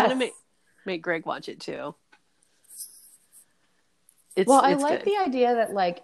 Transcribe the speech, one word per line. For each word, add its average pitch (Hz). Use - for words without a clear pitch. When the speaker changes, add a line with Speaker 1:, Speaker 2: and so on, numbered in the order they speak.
Speaker 1:
wanna 226
Speaker 2:
Yes. 262
Speaker 1:
make, 247
make 180
Greg 165
watch 143
it -
too. 143
It's, 190
Speaker 2:
Well, 269
I 269
Speaker 1:
it's 277
Speaker 2:
like 302
Speaker 1:
good. 403
Speaker 2:
the 415
idea 247
that, 220
like, 180